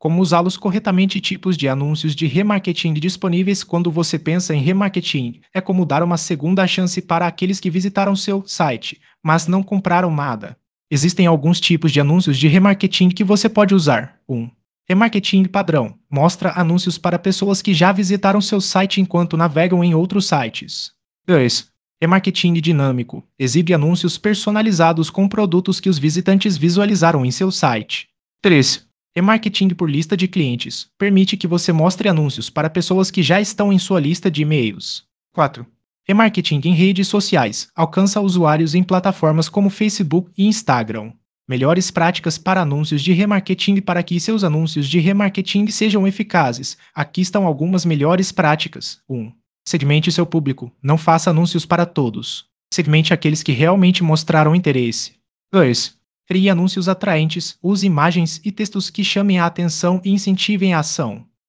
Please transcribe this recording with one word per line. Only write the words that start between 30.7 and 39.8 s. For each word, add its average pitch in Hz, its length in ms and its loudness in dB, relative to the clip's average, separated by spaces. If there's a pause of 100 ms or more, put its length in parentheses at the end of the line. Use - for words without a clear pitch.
Permite 196 400 2
que 180 120 -4
você 170 240 2
mostre 185 360 0
anúncios 151 400 0
para 156 220 -4
pessoas 185 400 0
que 180 140 0
já 151 160 2
estão 202 320 -2
em 190 60 6
sua 190 200 0
lista 165 320 -2
de 151 120 -2
e-mails. 135 600 -2 (320)
Quatro. 135 320 -2 (400)
Remarketing 196 580 2
em 175 80 2
redes 185 360 2
sociais. 147 640 0
Alcança 190 460 0
usuários 165 520 2
em 180 120 2
plataformas 180 640 0
como 196 200 0
Facebook 185 720 -2